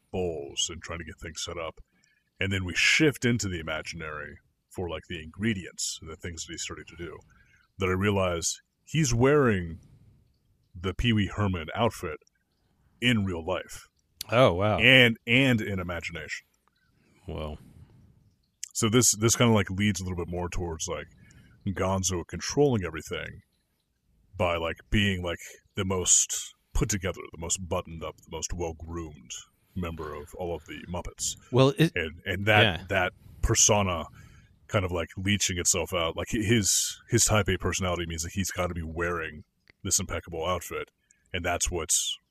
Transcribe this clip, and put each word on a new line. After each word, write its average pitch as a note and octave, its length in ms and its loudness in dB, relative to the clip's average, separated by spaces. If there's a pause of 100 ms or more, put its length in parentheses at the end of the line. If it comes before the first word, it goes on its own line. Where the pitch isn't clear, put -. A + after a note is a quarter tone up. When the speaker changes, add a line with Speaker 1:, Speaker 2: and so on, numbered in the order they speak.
(120)
Speaker 1:
bowls D#2+ 600 -4
and D#2 100 -12
trying E2+ 180 -10
to E2 60 -12
get - 140 -16
things D#2+ 240 -12
set E2+ 140 -8
up. E2 240 -10 (580)
And G2 140 -2
then F#2+ 100 -2
we F2 120 -6
shift - 500 4
into A#2 240 2
the F2 100 -4
imaginary D#2 800 -8 (320)
for, F2+ 200 -8
like, D#2+ 200 -8
the E2+ 120 -8
ingredients F2 800 -4
and D#2+ 80 -14
the D#2 60 -10
things E2+ 300 -10
that E2+ 80 -12
he's D2+ 100 -10
starting D#2 240 -10
to - 80 -20
do, D#2+ 220 -12 (600)
that F#2+ 80 2
I F#2 60 2
realize F#2 680 0 (240)
he's C#3+ 280 2
wearing A2+ 680 4 (1000)
the F#2 140 -2
Pee A#2+ 200 2
Wee G2+ 220 2
Herman F2 400 0
outfit F#2 420 -2 (840)
in A#2 240 2
real E2+ 200 -4
life. - 420 -6 (440)
Speaker 2:
Oh, A2+ 220 6
wow. G2 240 2
Speaker 1:
And, A#2+ 400 8 (100)
and B2 320 4
in G2+ 200 -4
imagination. E2+ 680 -8 (800)
Speaker 2:
Whoa. D#2 320 -6 (1160)
Speaker 1:
So - 160 2
this, A#2+ 280 6
this A2 180 4
kinda, A#2+ 180 6
like, G2+ 160 4
leads G2 300 0
a F#2 40 -8
little F#2 140 -4
bit E2+ 140 -6
more F2 180 -4
towards, E2+ 380 -4
like, D2+ 200 -8 (600)
Gonzo F#2 580 0
controlling A#2+ 600 2
everything D#2+ 560 -8 (960)
by, F2 180 2
like, E2 220 -4 (120)
being, G2+ 340 2
like, E2+ 160 -4 (360)
the G#2 80 -2
most - 680 0 (200)
put - 160 2
together, F#2 300 -4 (140)
the E2 80 -14
most E2 160 -2 (100)
buttoned E2 360 -6
up, D#2 140 -10
the - 140 -20
most D#2+ 220 -8
well-groomed D#2+ 800 -8 (440)
member E2 400 -8
of D2 220 -14
all F2 180 -6
of D#2 100 -12
the D2+ 140 -14 (120)
Muppets. - 440 -6 (160)
Speaker 2:
Well, C3 260 6
it E3 180 4
Speaker 1:
And, D#2+ 300 -4
and G2 200 -4
that, G#2+ 180 8
Speaker 2:
Yeah. F#2 260 2
Speaker 1:
that F#2+ 240 0 (280)
persona G2 640 4 (600)
kind G2+ 180 0
of, F2 60 -6
like, E2+ 260 -4
leeching F#2+ 400 0
itself E2+ 360 0
out. E2 220 0
Like, E2 160 -6
hi-, B2 100 0
his, G#2+ 680 2
his A#2 160 4
type G#2 240 2
A F#2 80 0
personality F2 480 -2
means E2 180 -6
that F2 100 -10
he's F#2+ 180 -2
gotta F2 240 -4
be E2+ 80 -6
wearing D#2+ 600 -6 (400)
this F#2 160 0
impeccable E2 460 -6
outfit, E2 440 -4 (440)
and F2+ 100 -4
that's F2 280 0
what's, - 460 -2 (140)